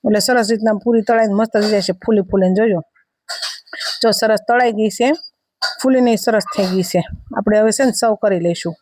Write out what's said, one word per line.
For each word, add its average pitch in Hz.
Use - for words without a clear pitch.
એટલે 214
સરસ 240
રીતના 214
પૂરી 226
તળાઈને 226
મસ્ત 220
થઈ 208
જાય 196
છે, 185
ફૂલી 208
ફૂલીને. 185
જોજો, 214
જો 226
સરસ 214
તળાઈ 240
ગઈ 214
છે, 240
ફૂલીને 254
સરસ 220
થઈ 190
ગઈ 185
છે. 180
આપણે 214
હવે 220
છે 277
ને 233
સર્વ 220
કરી 196
લઈશું 170